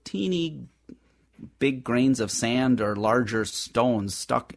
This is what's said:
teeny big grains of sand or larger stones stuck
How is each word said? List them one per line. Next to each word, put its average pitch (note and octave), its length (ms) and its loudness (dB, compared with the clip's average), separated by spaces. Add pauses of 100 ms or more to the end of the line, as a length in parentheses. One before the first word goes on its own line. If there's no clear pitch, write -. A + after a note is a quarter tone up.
teeny E3 640 -4 (920)
big C3 240 0
grains B2 380 2
of G2+ 100 -2
sand B2 480 2
or G#2 160 0
larger A2 480 2
stones G#2+ 720 -2
stuck - 420 -4